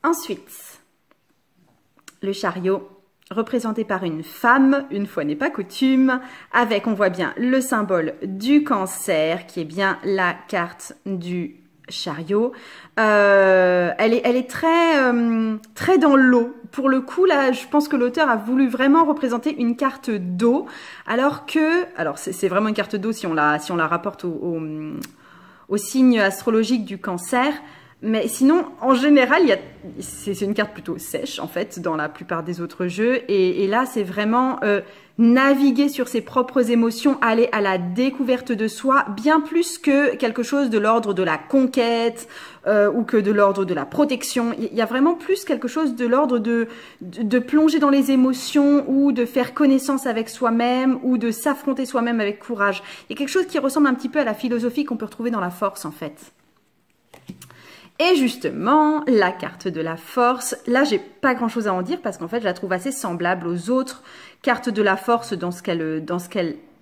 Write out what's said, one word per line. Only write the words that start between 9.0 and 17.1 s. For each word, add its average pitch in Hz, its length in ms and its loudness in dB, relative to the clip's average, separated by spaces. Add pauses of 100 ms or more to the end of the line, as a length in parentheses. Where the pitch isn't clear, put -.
qui - 140 -8
est 160 40 -4
bien 190 380 -2
la 190 320 0 (140)
carte - 440 -6 (140)
du 175 480 -6 (340)
chariot. 196 640 -4 (460)
Euh, 190 1000 6
elle 220 160 2
est, 240 100 2
elle 247 120 2
est 254 140 -2
très, 330 540 2
euh, 233 540 0 (160)
très - 240 2
dans 277 180 6
l'eau. 254 400 6 (160)
Pour 269 180 0
le 262 120 2
coup, 349 240 0